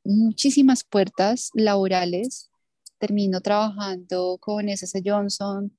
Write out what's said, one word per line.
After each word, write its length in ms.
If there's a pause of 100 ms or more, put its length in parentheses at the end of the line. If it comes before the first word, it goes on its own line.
muchísimas 800
puertas 720
laborales. 960 (480)
Termino 420
trabajando 960
con 300
S 160
S 180
Johnson 760